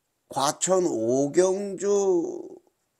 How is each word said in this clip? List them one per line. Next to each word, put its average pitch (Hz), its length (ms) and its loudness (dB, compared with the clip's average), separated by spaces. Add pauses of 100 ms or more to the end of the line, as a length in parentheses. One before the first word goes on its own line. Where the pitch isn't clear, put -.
(280)
과천 175 580 0
오 131 460 0
경주 190 1160 0 (520)